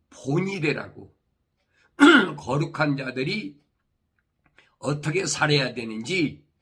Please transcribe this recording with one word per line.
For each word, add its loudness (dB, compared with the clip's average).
본이 -4
되라고, -6
<clears throat> 6
거룩한 -2
자들이 -6
어떻게 -2
살아야 0
되는지 -4